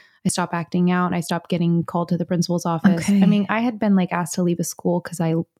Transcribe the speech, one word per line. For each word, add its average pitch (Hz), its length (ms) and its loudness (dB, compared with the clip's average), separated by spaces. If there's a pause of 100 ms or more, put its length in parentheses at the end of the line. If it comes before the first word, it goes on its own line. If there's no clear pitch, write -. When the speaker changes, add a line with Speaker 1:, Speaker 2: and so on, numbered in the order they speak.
(260)
Speaker 1:
I 185 40 0
stop 180 220 -4
acting 175 380 0
out. 180 240 0
I 175 60 -2
stop 170 280 -6
getting 170 360 0
called 170 240 -4
to 175 100 0
the 175 80 -4
principal's 175 400 -2
office. 170 420 0
Speaker 2:
Okay. 202 140 4
Speaker 1:
I 185 40 6
mean, 202 220 4
I 214 120 0
had 233 180 -2
been, 208 160 2
like, 185 180 2
asked 175 220 -4
to 185 80 -2
leave 175 160 0
a 175 60 -2
school 175 360 -2
'cause - 200 -8
I 165 140 2 (240)